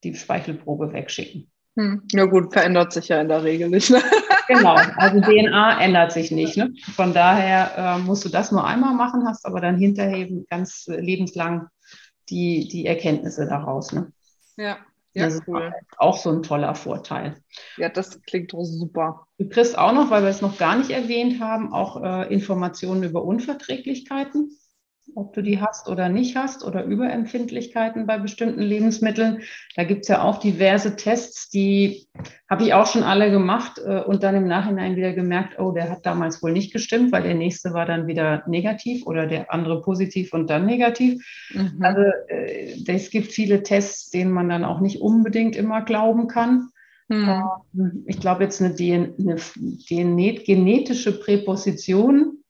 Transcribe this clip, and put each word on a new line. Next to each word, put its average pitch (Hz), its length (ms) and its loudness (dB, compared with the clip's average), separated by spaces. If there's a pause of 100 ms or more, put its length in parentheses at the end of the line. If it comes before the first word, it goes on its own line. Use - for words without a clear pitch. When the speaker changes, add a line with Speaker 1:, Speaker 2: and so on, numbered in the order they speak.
Speaker 1:
die 165 100 -8
Speichelprobe 151 760 -6
wegschicken. - 580 -12 (260)
Speaker 2:
Hm. 202 260 -2 (100)
Ja 196 140 6
gut, 185 260 4
verändert 175 400 4
sich 170 160 -6
ja 160 120 2
in 156 80 -2
der 160 160 2
Regel 165 260 -2
nicht, 190 200 4
ne? 247 100 8
<laughs> - 120 2 (360)
Speaker 1:
Genau, 202 260 8 (240)
also 196 220 6
D 214 180 8
N 214 160 4
A 214 260 6
ändert 175 320 4
sich 160 180 -4
nicht, 160 260 -2
ne? 226 160 -2 (220)
Von 180 200 0
daher, 190 640 4
äh, 180 220 -2
musst 185 260 -2
du 196 40 -6
das 185 220 -2
nur 190 160 2
einmal 254 260 0
machen, 247 340 0
hast 220 200 -6
aber 185 140 -6
dann 180 180 0
hinterher 196 400 2
eben 180 320 -8
ganz, 180 380 -8
äh, 165 120 -8
lebenslang 170 680 -4 (600)
die, 175 400 -2
die 170 180 -8
Erkenntnisse 156 600 -2
daraus, 143 460 -6
ne? 147 200 -6 (440)
Speaker 2:
Ja, 208 220 -8 (360)
ja, 185 120 0
Speaker 1:
Das 160 80 -2
ist 160 120 -6
Speaker 2:
cool. 170 260 -6 (240)
Speaker 1:
auch 170 220 4
so 175 120 -2
ein 160 120 0
toller 147 320 -4
Vorteil. - 640 -10 (400)
Speaker 2:
Ja, 170 120 -4
das 185 340 -8
klingt 180 300 -8
doch 175 120 -8
super. 165 600 -6 (120)
Speaker 1:
Du 196 100 -4
kriegst 240 300 2
auch 190 140 4
noch, 277 180 4
weil 208 120 4
wir 196 80 2
es 196 120 -4
noch 202 160 -4
gar 175 180 2
nicht 262 140 0
erwähnt 240 500 -2
haben, 220 320 -4
auch, - 300 -4
äh, 185 320 -4
Informationen 185 680 -2
über 170 200 -4
Unverträglichkeiten, 269 1300 -6 (640)
ob 202 200 -10
du 208 80 -4
die 202 180 0
hast 214 280 -6
oder 180 200 -2
nicht 247 280 0
hast 269 280 -6
oder 190 200 -6
Überempfindlichkeiten 233 1200 -4
bei 220 120 0
bestimmten 208 440 -4
Lebensmitteln. 220 800 0 (340)
Da 175 80 0
gibt's 202 240 -2
ja 190 140 4
auch 202 160 2
diverse 202 580 2
Tests, - 540 -4
die 196 580 2 (400)
habe 220 160 0
ich - 80 4
auch 208 140 6
schon 220 160 0
alle 202 280 4
gemacht, 196 540 0
äh, 196 160 -2
und 196 220 0
dann 196 140 2
im 190 100 2
Nachhinein 185 500 0
wieder 185 160 -2
gemerkt, 180 460 -2
„Oh, 190 140 -2
der 170 180 -4
hat - 160 -8
damals 170 360 -4
wohl 165 100 0
nicht 202 200 -2
gestimmt“, 247 400 0
weil 180 120 2
der 175 100 0
nächste 170 400 -4
war 170 100 -2
dann 165 220 -4
wieder 156 400 -2
negativ 214 600 -4
oder 160 200 -2
der 160 260 -6
andere 160 300 -4
positiv 185 500 -4
und 165 160 -4
dann 156 180 0
negativ. 247 560 2 (300)
Speaker 2:
Mhm. 185 300 -4
Speaker 1:
Also, 190 180 2 (280)
äh, - 480 -10 (100)
es 185 240 -4
gibt 226 220 -4
viele 202 300 0
Tests, - 480 -2
denen 185 200 0
man 180 180 0
dann 170 160 -2
auch 170 160 -4
nicht 196 200 -2
unbedingt 226 560 2
immer 220 260 -2
glauben 226 460 2
kann. 247 400 2 (400)
Speaker 2:
Mhm. 202 340 2 (320)
Speaker 1:
Ähm, 185 320 -2
ich - 140 -6
glaube, 180 240 0
jetzt 196 180 -2
eine 180 120 0
D 175 180 0
N, 175 260 0
eine 190 160 0
f-, - 240 -10 (300)
genet-, 175 560 0
genetische 202 760 2
Präposition 202 1300 2